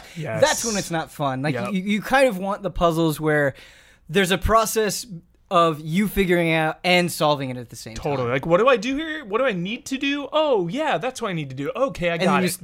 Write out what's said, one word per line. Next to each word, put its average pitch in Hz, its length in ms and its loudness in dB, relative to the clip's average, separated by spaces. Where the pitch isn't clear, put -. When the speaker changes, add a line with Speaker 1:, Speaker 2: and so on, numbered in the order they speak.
Speaker 1:
yes. 156 240 -6
Speaker 2:
That's 302 240 2
when 220 140 -2
it's 170 140 -4
not 160 200 -4
fun. 131 300 -4
Like, 147 140 -2
Speaker 1:
Yep. 123 180 -4
Speaker 2:
you, 185 80 -2
you 202 200 0
kind 262 260 4
of 202 100 -2
want 196 240 -4
the 190 80 -4
puzzles 160 500 2
where 151 360 2
there's 185 220 0
a 277 80 2
process 220 680 0
of 165 300 4
you 165 280 0
figuring 175 440 2
out 160 320 0
and 175 280 4
solving 147 380 0
it 123 80 -8
at 120 140 -12
the 117 40 -16
same 113 200 -14
Speaker 1:
Totally. 143 220 -2
Speaker 2:
time. 120 60 0
Speaker 1:
Like, 135 120 -2
what 170 140 4
do 233 80 2
I 262 100 6
do 262 200 -4
here? 311 280 -8
What 208 140 -2
do 269 60 0
I 254 60 2
need 185 360 -6
to 262 100 -4
do? 285 340 -4
Oh, 269 360 2
yeah, 254 320 -2
that's 233 240 -6
what 214 60 -2
I 185 40 -6
need 151 160 -4
to 131 60 -12
do. 139 200 -6
Okay, 175 360 0
I - 60 0
Speaker 2:
And 175 60 -2
Speaker 1:
got 165 160 4
Speaker 2:
you - 60 2
Speaker 1:
it. - 40 2
Speaker 2:
just, - 140 -8